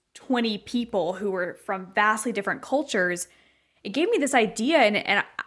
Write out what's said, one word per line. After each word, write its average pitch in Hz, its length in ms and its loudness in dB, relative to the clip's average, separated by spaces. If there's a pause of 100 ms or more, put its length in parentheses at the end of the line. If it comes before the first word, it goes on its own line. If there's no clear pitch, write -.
(140)
twenty 233 420 -2
people 202 580 -2
who 190 180 -4
were 180 320 -4
from 185 320 -6
vastly 214 340 2
different 196 320 -4
cultures, 180 640 0 (560)
it 202 80 -10
gave 302 200 0
me 453 80 2
this 277 160 0
idea, 247 440 2
and, 208 180 4
and - 280 0 (220)